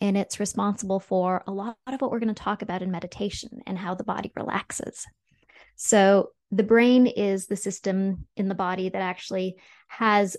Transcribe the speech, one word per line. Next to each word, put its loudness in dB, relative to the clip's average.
and 2
it's -4
responsible -2
for 0
a -6
lot -8
of -8
what 0
we're -2
gonna 0
talk -4
about -6
in -4
meditation -8
and -6
how -6
the -8
body -4
relaxes. -8
So 6
the 2
brain 6
is -2
the -4
system -2
in -2
the -4
body -2
that -4
actually -4
has 2